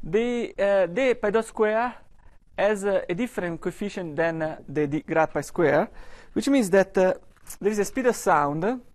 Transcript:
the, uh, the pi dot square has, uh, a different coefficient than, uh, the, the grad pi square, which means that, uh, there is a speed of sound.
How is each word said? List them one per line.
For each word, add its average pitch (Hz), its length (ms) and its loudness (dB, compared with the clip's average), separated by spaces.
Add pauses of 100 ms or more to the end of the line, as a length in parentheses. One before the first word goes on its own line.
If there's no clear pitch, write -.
the, 233 560 -2
uh, 196 300 2
the 233 340 0
pi 214 80 0
dot 220 160 0
square 220 480 0 (640)
has, 202 260 0
uh, 196 240 2
a 180 60 -2
different 175 480 -4
coefficient 185 540 -6
than, 165 260 0
uh, 156 160 -4 (100)
the, 147 200 0
the 143 140 -2
grad 160 300 0
pi 147 100 -2
square, 160 460 2 (460)
which - 140 -2
means 262 240 2
that, 190 260 4
uh, 185 160 4 (480)
there 208 100 2
is 214 60 -2
a 202 80 0
speed 254 220 -2
of 226 80 2
sound. 165 680 0 (140)